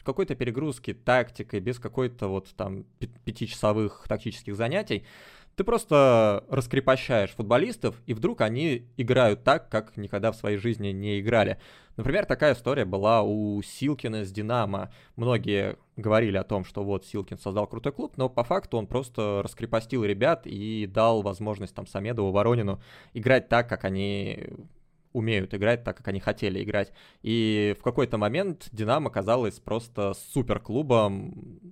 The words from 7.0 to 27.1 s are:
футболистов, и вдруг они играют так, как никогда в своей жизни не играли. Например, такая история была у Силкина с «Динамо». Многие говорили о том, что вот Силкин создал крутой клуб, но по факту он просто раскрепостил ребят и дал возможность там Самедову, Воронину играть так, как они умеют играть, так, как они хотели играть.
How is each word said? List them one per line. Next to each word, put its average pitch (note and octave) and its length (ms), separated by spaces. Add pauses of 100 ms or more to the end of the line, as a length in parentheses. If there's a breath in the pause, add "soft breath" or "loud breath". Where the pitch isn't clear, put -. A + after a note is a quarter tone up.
футболистов, A#2+ 760
и B2+ 60
вдруг E3 280
они A#2+ 460 (100)
играют A#2+ 460
так, D3 260
как - 280
никогда G#2 340
в - 60
своей G#2 200
жизни G#2 320
не G2+ 320
играли. A2 380 (380 soft breath)
Например, A#2+ 280
такая C#3 300
история B2+ 300
была G2+ 380
у G#2 400
Силкина A#2 640
с F#2+ 60
«Динамо». G#2 600 (240 soft breath)
Многие A2+ 600 (200)
говорили G#2+ 400
о F#2+ 60
том, G2 220
что - 180
вот G2 220
Силкин G2+ 340
создал G2+ 280
крутой A#2 260
клуб, - 240
но C3 120
по A#2+ 140
факту E3+ 340
он G#2 100
просто G#2+ 560
раскрепостил A2+ 640
ребят A2 400
и G#2+ 420
дал A2 360
возможность G2+ 520
там F#2+ 120
Самедову, G2+ 440
Воронину G#2 500 (320 loud breath)
играть B2 360
так, A#2+ 200
как G2+ 160
они G2 640 (640)
умеют A2 420
играть, A#2 280
так, F#2+ 140
как - 120
они G2 100
хотели G2+ 440
играть. G2+ 300 (300 soft breath)